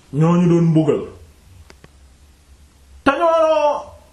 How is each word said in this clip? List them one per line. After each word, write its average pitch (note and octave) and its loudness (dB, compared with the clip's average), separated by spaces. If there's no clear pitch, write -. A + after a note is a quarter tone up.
ñoo D#3+ 0
ñu F3 2
doon E3+ 2
mbugal, D3 0
te C4+ 2
ñoo D#4+ 0